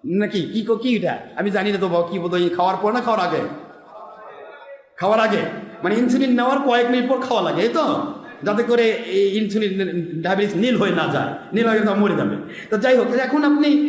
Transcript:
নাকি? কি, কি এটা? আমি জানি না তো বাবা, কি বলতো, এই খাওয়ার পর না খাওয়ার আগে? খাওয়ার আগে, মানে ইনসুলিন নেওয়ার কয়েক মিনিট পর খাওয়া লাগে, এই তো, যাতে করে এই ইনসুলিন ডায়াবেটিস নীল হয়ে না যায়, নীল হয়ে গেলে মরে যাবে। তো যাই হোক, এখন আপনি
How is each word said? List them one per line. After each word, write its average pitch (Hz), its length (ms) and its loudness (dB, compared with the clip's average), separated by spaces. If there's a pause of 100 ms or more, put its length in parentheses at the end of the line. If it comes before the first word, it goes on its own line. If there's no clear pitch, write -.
নাকি? 196 360 0
কি, 196 260 -4 (140)
কি 247 140 0
এটা? 160 220 -2 (180)
আমি 190 160 -2
জানি 202 200 0
না 196 100 -2
তো 190 60 0
বাবা, 170 240 0
কি 190 80 -4
বলতো, 175 180 -2
এই 175 120 2
খাওয়ার 180 320 0
পর 214 100 2
না 240 100 0
খাওয়ার 208 260 0
আগে? 156 120 -2 (1600)
খাওয়ার 208 220 2
আগে, 208 180 2 (460)
মানে 196 120 0
ইনসুলিন 247 400 2
নেওয়ার 262 240 2
কয়েক 247 320 2
মিনিট 254 180 2
পর 254 120 2
খাওয়া 214 220 0
লাগে, 156 180 0
এই 233 80 2
তো, 240 440 -2 (300)
যাতে 208 200 0
করে 233 260 2
এই 196 540 0
ইনসুলিন 185 760 -2
ডায়াবেটিস 196 340 0
নীল 226 220 2
হয়ে 196 140 2
না 160 160 0
যায়, - 260 -2 (200)
নীল 226 140 2
হয়ে 220 120 2
গেলে 208 140 2
মরে 196 220 2
যাবে। - 200 -2 (340)
তো 214 80 0
যাই 254 200 4
হোক, - 180 4
এখন 277 280 2
আপনি 294 260 4 (200)